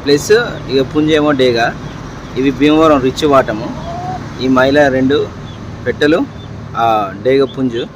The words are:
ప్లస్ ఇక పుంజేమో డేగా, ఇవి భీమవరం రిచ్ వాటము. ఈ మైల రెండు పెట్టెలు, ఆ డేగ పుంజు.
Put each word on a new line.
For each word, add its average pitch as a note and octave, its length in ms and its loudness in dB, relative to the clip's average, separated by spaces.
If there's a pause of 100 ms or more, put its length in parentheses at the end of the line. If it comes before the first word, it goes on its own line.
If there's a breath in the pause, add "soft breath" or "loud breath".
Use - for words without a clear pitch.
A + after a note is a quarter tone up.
ప్లస్ C#3+ 280 2 (400)
ఇక C3+ 100 2 (100)
పుంజేమో D3+ 480 2
డేగా, A#2+ 260 4 (720)
ఇవి C3+ 200 2
భీమవరం D3+ 480 4
రిచ్ C3 240 -2
వాటము. A#2 360 2 (760)
ఈ C3 140 0
మైల C3+ 200 4 (180)
రెండు C3 220 2 (680)
పెట్టెలు, D3 340 2 (640)
ఆ - 20 2 (400)
డేగ C3+ 160 4 (140)
పుంజు. B2+ 280 -4 (120)